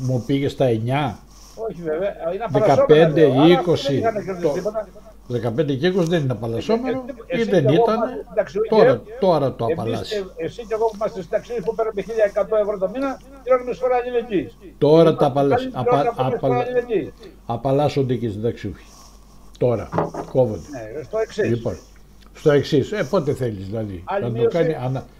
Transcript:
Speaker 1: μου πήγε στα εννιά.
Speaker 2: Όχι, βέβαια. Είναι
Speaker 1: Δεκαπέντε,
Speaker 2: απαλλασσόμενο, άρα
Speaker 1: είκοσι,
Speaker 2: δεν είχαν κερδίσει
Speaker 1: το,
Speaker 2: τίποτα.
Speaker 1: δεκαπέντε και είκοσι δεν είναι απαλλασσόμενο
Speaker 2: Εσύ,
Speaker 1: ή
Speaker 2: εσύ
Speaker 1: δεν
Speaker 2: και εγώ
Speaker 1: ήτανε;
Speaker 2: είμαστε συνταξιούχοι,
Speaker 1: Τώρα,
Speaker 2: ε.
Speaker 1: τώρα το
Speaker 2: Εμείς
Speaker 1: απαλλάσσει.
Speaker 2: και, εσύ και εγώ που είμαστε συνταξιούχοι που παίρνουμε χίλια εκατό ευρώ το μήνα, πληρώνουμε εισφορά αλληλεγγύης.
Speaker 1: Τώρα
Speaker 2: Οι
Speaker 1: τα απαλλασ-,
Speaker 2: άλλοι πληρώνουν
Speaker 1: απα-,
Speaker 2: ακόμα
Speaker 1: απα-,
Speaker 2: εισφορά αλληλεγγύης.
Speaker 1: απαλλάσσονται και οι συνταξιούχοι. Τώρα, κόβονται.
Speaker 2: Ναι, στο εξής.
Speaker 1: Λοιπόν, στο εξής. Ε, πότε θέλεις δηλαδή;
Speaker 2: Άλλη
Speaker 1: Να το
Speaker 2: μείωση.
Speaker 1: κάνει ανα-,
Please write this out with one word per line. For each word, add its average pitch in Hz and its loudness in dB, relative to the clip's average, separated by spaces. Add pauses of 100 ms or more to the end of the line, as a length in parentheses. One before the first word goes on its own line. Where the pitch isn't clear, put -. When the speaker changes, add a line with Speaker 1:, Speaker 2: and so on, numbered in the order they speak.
Speaker 1:
μου 127 -2
πήγε 139 0
στα 131 -2
εννιά. 120 -2 (500)
Speaker 2:
Όχι, 170 -12
βέβαια. 170 -4 (200)
Είναι 214 -6
Speaker 1:
Δεκαπέντε, 165 6
Speaker 2:
απαλλασσόμενο, 135 6
άρα 165 8
Speaker 1:
είκοσι, 170 0
Speaker 2:
δεν 127 2
είχαν 208 -2
κερδίσει 180 -6
Speaker 1:
το, - 2
Speaker 2:
τίποτα. 208 -4 (400)
Speaker 1:
δεκαπέντε 120 -2
και 135 0
είκοσι 185 2
δεν 175 2
είναι 131 0
απαλλασσόμενο 220 -2
Speaker 2:
Εσύ, - -12 (120)
Speaker 1:
ή 175 -2
Speaker 2:
εσύ 208 -2
Speaker 1:
δεν 180 4
Speaker 2:
και - 6
εγώ 220 6
Speaker 1:
ήτανε; 220 2
Speaker 2:
είμαστε - -6
συνταξιούχοι, 208 -2
Speaker 1:
Τώρα, 226 8
Speaker 2:
ε. 233 0 (180)
Speaker 1:
τώρα 156 2
το - -6
Speaker 2:
Εμείς 160 -2
Speaker 1:
απαλλάσσει. 113 -6
Speaker 2:
και, 185 -8
εσύ 160 -10
και 202 -8
εγώ 220 0
που 226 0
είμαστε 202 -6
συνταξιούχοι 214 -6
που 220 -4
παίρνουμε 214 -4
χίλια 220 -2
εκατό 202 -2
ευρώ 208 0
το 185 -2
μήνα, 262 -6 (240)
πληρώνουμε 247 0
εισφορά 247 0
αλληλεγγύης. 233 -4 (200)
Speaker 1:
Τώρα 160 6
Speaker 2:
Οι 151 2
Speaker 1:
τα 151 0
απαλλασ-, 139 2
Speaker 2:
άλλοι 262 -6
πληρώνουν 131 0
Speaker 1:
απα-, - 0
Speaker 2:
ακόμα - -2
Speaker 1:
απα-, 127 -2
Speaker 2:
εισφορά 139 0
αλληλεγγύης. 240 -2 (340)
Speaker 1:
απαλλάσσονται 135 0
και 117 -4
οι 113 -2
συνταξιούχοι. 104 -6 (720)
Τώρα, 117 0 (420)
κόβονται. 120 0 (280)
Speaker 2:
Ναι, 151 -10
στο 208 -8
εξής. 214 -2
Speaker 1:
Λοιπόν, 113 -4 (580)
στο - 2
εξής. 143 2
Ε, 208 -2
πότε 147 0
θέλεις 107 -6
δηλαδή; 101 -8
Speaker 2:
Άλλη 196 -6
Speaker 1:
Να 120 -4
το 120 -4
Speaker 2:
μείωση. 170 0
Speaker 1:
κάνει 160 2 (120)
ανα-, 131 -6 (140)